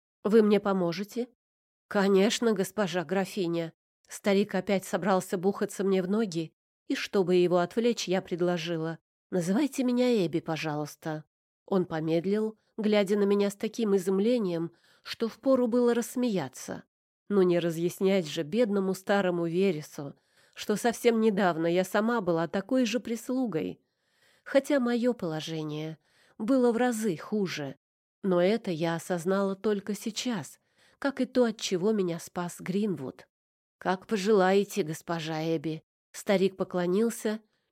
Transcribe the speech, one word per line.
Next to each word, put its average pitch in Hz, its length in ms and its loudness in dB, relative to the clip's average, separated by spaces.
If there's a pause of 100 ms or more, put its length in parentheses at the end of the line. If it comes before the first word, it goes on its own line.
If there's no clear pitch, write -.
(220)
Вы 214 200 6
мне 208 180 4
поможете?» 196 680 -4 (600)
«Конечно, 202 640 4
госпожа 180 520 -2
графиня». 170 680 -2 (360)
Старик 202 460 0
опять 185 300 0
собрался 185 520 0
бухаться 196 460 -2
мне 190 180 2
в 180 80 -2
ноги, 180 440 -2 (360)
и 269 60 -2
чтобы 185 420 2
его 175 220 4
отвлечь, 226 500 0
я 185 140 0
предложила: 165 760 -2 (320)
«Называйте 196 520 0
меня 247 420 2
Эбби, 160 160 0
пожалуйста». 151 840 -6 (420)
Он 190 180 2
помедлил, 170 720 0 (200)
глядя 208 400 2
на 202 80 2
меня 202 260 2
с 196 60 -10
таким 220 400 0
изумлением, 190 720 0 (320)
что - 260 -6
впору 254 380 2
было 240 280 2
рассмеяться. 214 880 -4 (440)
Ну 202 140 4
не 175 160 4
разъяснять 170 720 0
же 151 160 -4
бедному 196 500 0
старому 185 520 0
Вересу, 165 680 -2 (400)
что - 220 -4
совсем 226 440 2
недавно 185 460 2
я 175 160 2
сама 220 380 0
была 170 260 0
такой 240 400 0
же 220 140 -2
прислугой. 226 800 -4 (640)
Хотя 277 340 2
моё 240 340 0
положение 156 840 -6 (400)
было 240 320 2
в 220 60 0
разы 226 400 0
хуже, 151 580 -4 (480)
но 185 180 2
это 202 300 2
я 165 240 -2
осознала 190 600 -2
только 208 380 -4
сейчас, 214 680 -8 (400)
как 269 200 -2
и 254 40 0
то, 254 200 2
от 220 160 -2
чего 190 300 0
меня 180 300 0
спас - 400 -8
Гринвуд. 175 640 -4 (520)
«Как 185 280 -4
пожелаете, 196 800 4
госпожа 160 580 -6
Эбби». 160 400 -2 (340)
Старик 190 400 2
поклонился, 208 840 0 (320)